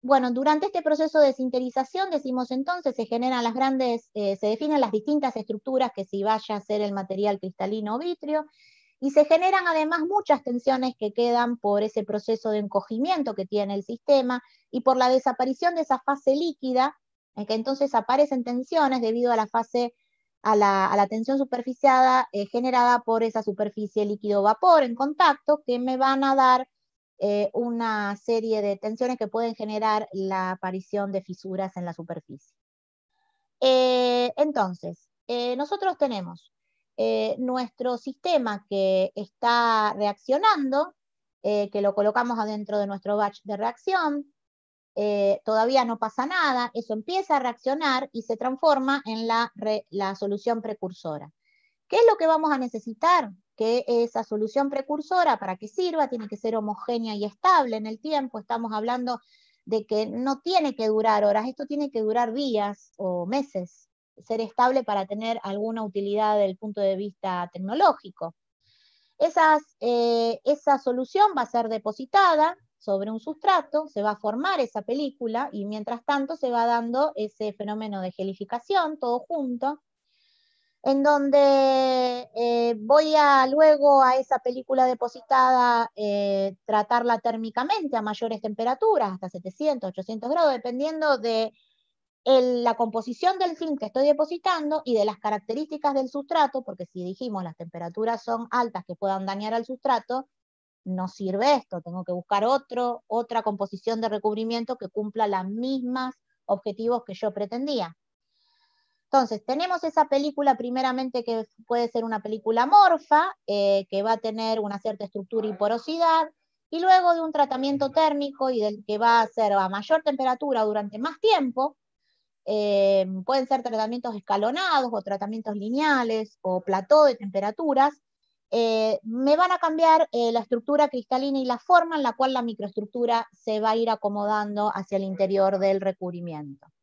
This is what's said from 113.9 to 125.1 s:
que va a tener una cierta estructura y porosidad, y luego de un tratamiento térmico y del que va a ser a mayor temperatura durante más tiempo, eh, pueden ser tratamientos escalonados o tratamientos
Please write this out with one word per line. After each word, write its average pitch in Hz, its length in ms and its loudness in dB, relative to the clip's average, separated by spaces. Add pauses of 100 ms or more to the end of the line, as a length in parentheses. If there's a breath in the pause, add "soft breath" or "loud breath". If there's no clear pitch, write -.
que 196 120 -2
va 220 100 0
a 220 60 0
tener 220 420 -4
una 202 180 -6
cierta 208 260 -6
estructura 208 420 -6
y 214 80 -4
porosidad, 311 720 0 (420)
y 330 100 -4
luego 370 340 6
de 330 80 -2
un 320 100 -6
tratamiento 277 580 0
térmico 285 600 0
y 240 100 0
del 208 260 -4
que 208 120 -4
va 233 240 6
a 220 40 2
ser 214 280 0
a 190 160 2
mayor 208 320 0
temperatura 262 600 0
durante 208 340 -4
más 277 220 -6
tiempo, 285 560 0 (680)
eh, 202 640 2 (180)
pueden 262 220 0
ser 262 160 0
tratamientos 226 520 -4
escalonados 247 800 0
o 208 100 -4
tratamientos 208 520 -6